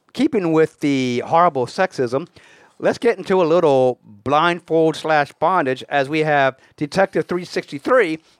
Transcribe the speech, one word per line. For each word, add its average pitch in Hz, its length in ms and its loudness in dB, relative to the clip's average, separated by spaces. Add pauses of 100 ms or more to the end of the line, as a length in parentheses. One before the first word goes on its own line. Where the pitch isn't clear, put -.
(140)
keeping 208 380 -2
with 156 280 0
the 131 460 0
horrible 143 400 2
sexism, 139 600 -4 (540)
let's 190 180 -2
get 226 200 -2
into 190 220 0
a 175 40 2
little 143 600 2
blindfold 160 920 0
slash 151 460 0
bondage 156 480 0
as 139 200 -2
we 156 120 -2
have 143 340 0 (220)
Detective 175 500 -2
three 180 180 -6
sixty-three 175 720 -2 (220)